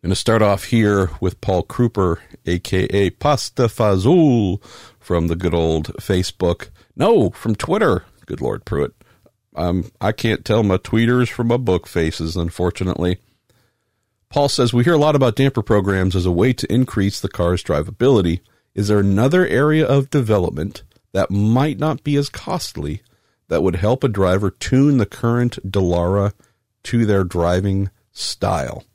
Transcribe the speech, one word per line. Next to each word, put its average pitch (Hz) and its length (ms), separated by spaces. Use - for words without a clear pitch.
Gonna 92 120
start 113 260
off 101 240
here 104 540
with - 220
Paul 90 220
Kruper, 98 580
A 90 140
K - 260
A 98 260
Pasta - 520
Fazul 110 1000
from 85 280
the 82 80
good 85 180
old 80 440
Facebook. 92 720
No, 160 360
from 113 240
Twitter. 160 500
Good - 160
Lord, 55 240
Pruitt. 71 280
Um, 87 440
I 101 120
can't - 340
tell 113 180
my 95 140
tweeters 117 500
from 117 200
my 123 100
book 117 280
faces, 82 500
unfortunately. 90 840
Paul 143 200
says, 123 240
"We 120 120
hear 175 80
a 156 40
lot 147 180
about 131 200
damper 135 260
programs 95 540
as 90 100
a 90 60
way 104 220
to - 200
increase 104 460
the - 100
car's 87 320
drivability. 87 800
Is 101 140
there 104 120
another 117 460
area 151 400
of 135 240
development 104 760
that - 180
might 113 480
not 151 260
be 147 120
as 143 140
costly - 720
that 80 120
would 87 140
help 104 280
a 139 40
driver 98 420
tune 139 480
the 107 80
current 120 540
Dallara 95 640
to 117 220
their 98 200
driving 92 680
style?" - 800